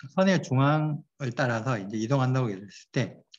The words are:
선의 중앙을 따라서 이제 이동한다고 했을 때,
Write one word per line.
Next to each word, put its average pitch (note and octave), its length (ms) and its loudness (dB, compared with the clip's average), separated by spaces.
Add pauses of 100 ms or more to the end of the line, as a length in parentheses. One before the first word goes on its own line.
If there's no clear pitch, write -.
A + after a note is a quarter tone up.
(140)
선의 F#3+ 280 4
중앙을 D3 920 0
따라서 A#2+ 440 -2
이제 G2+ 180 -8
이동한다고 B2+ 540 0
했을 G2 180 -10 (240)
때, A2 240 -2 (220)